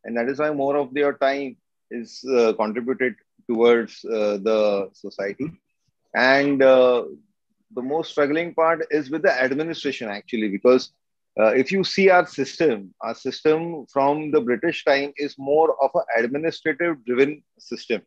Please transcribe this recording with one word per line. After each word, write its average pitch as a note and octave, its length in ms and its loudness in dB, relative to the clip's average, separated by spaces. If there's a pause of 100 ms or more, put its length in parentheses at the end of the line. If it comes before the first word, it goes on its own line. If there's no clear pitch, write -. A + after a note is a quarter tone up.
And A#2 100 -8
that A#2+ 120 -2
is C3+ 80 -6
why D3+ 140 -2
more C#3 260 -2
of C3 180 -4
your C#3+ 180 0
time C#3 440 -4 (320)
is, A#2 420 -14
uh, A#2 220 4
contributed A#2 640 -2 (340)
towards, A#2 560 2
uh, G#2 320 -2
the G2+ 560 0
society. G2+ 580 -10 (640)
And, C3+ 460 2
uh, B2+ 440 6 (680)
the B2 80 -8
most D3+ 300 -6
struggling D#3 420 -2
part D#3+ 380 0
is D3 180 -2
with D#3 140 -4
the C3+ 80 4
administration, C3 760 -4
actually, G#2+ 420 -4
because, B2+ 420 2 (480)
uh, A2 160 4
if C3+ 160 0
you F#3+ 120 0
see F#3+ 280 2
our F3+ 160 4
system, C3 760 -2
our A2+ 140 -8
system D#3 720 -4
from D3 420 0
the C#3+ 120 2
British B2 440 -2
time C#3+ 320 0
is C#3+ 220 -8
more D3 440 2
of C3+ 120 2
an A#2 280 -2
administrative D3+ 800 -4
driven C3+ 400 0 (140)
system. - 500 -8